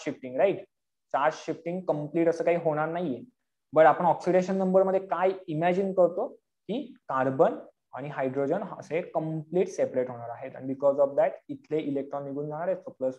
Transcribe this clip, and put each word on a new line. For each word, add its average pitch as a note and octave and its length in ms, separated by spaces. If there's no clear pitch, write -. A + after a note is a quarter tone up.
shifting, C3 320
right? F3+ 240
Charge D3 240
shifting E3+ 440
complete E3 480
असं E3 160
काही E3+ 120
होणार D#3 320
नाहीये. E3 320
But D#3+ 100
आपण D#3 180
oxidation F3+ 520
number F#3+ 260
मध्ये F#3+ 180
काय F#3+ 300
इमॅजिन F3+ 460
करतो, F#3 440
की - 580
carbon C3+ 460
आणि C3 160
hydrogen C#3 540
असे D#3+ 240
complete D#3+ 640
separate B2+ 420
होणार A#2 180
आहेत, C3 240
and B2+ 120
because C3+ 360
of C#3 160
that D#3+ 140
इथले D3+ 300
electron C#3+ 460
निघून C#3+ 240
जाणार D#3 200
आहेत, F#3 100
so C3+ 140
plus C3 260